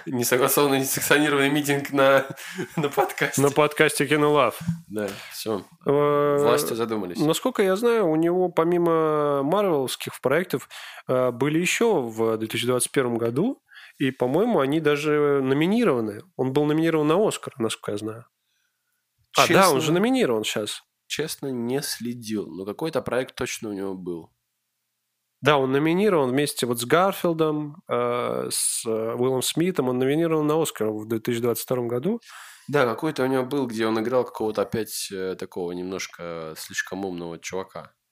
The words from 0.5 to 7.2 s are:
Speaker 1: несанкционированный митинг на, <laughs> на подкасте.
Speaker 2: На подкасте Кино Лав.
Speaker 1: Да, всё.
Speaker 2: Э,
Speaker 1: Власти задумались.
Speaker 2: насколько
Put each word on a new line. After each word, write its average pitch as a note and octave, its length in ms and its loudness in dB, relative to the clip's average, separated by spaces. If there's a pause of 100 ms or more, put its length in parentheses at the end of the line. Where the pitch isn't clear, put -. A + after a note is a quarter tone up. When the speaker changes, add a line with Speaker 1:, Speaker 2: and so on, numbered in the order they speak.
Speaker 1:
несанкционированный C#3+ 680 2
митинг C#3 440 0
на, C3+ 320 6 (260)
<laughs> F3+ 240 -10
на D3 140 0
подкасте. - 520 -2
Speaker 2:
На C#3+ 100 4
подкасте D3 540 2
Кино D3 280 2
Лав. C3 260 2 (300)
Speaker 1:
Да, G#2 180 -4 (240)
всё. G#2+ 320 -6 (220)
Speaker 2:
Э, D3 580 2
Speaker 1:
Власти B2 300 2
задумались. A2 440 -4
Speaker 2:
насколько F3+ 460 0